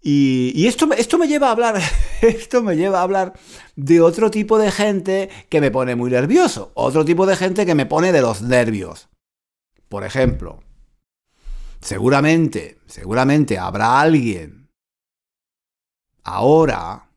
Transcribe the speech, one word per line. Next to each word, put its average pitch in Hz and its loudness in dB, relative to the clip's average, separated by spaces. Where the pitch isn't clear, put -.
Y, 135 0
y 165 2
esto 247 0
me, 269 0
esto 233 -2
me 339 2
lleva 285 0
a 233 0
hablar, 226 0
<laughs> - -2
esto 226 0
me 190 -2
lleva 185 0
a - 0
hablar 185 -2
de 160 4
otro 208 4
tipo 220 0
de 214 2
gente 196 -2
que 151 0
me 135 2
pone 127 -2
muy 123 -2
nervioso. 139 0
Otro 131 0
tipo 170 2
de 190 2
gente 185 -2
que 175 2
me 139 2
pone 180 0
de 156 4
los 110 0
nervios. 110 -2
Por 101 -10
ejemplo, 120 -4
seguramente, 139 -2
seguramente 131 -2
habrá 107 -2
alguien 117 -2
ahora 107 0